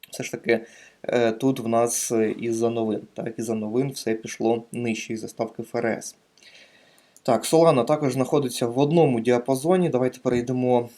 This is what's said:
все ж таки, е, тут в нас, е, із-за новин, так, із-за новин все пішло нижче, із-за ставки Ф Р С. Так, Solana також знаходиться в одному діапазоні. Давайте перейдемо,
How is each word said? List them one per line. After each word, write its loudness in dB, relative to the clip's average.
все -10
ж -10
таки, 0
е, 2
тут -2
в -8
нас, 0
е, 2
із-за -2
новин, -2
так, -8
із-за -4
новин -2
все -4
пішло -2
нижче, -6
із-за -8
ставки -8
Ф -12
Р -2
С. -4
Так, 0
Solana 6
також 0
знаходиться 0
в -2
одному 4
діапазоні. 2
Давайте 0
перейдемо, 0